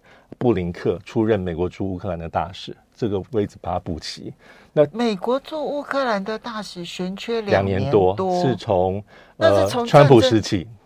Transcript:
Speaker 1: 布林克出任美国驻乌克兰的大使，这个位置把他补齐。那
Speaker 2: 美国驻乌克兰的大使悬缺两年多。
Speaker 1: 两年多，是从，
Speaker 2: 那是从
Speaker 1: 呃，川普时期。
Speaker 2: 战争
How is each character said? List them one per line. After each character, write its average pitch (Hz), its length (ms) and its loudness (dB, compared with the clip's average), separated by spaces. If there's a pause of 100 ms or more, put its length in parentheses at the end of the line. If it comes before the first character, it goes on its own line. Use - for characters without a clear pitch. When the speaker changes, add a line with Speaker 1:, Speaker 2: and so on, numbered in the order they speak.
(360)
Speaker 1:
布 123 160 2
林 87 200 -2
克 90 320 -4
出 113 200 -2
任 107 140 2
美 90 160 -4
国 87 140 -2
驻 98 200 -8
乌 95 80 -6
克 95 140 -8
兰 85 80 -6
的 82 100 -10
大 87 240 -4
使， - 240 -16 (180)
这 117 140 -4
个 95 220 -2
位 104 160 -2
置 - 140 -14
把 87 140 -6
他 90 40 -4
补 82 200 -8
齐。 - 340 -14 (420)
那 147 180 4
Speaker 2:
美 220 240 -2
国 247 240 -4
驻 302 240 -10
乌 285 180 -4
克 269 220 -4
兰 208 180 -2
的 220 160 -8
大 220 220 -12
使 180 240 -12
悬 185 320 -8
缺 226 240 -6
两 98 240 2
年 98 260 -2
多。 95 240 4
Speaker 1:
两 190 160 -4
年 180 120 0
多， - 0 -
是 127 120 2
从， 95 480 0 (360)
Speaker 2:
那 101 200 4
是 98 120 4
从 247 100 -2
Speaker 1:
呃， 240 80 -4
川 143 180 8
普 127 140 10
时 107 180 6
期。 101 200 -2
Speaker 2:
战 80 100 -10
争 - 20 -20 (160)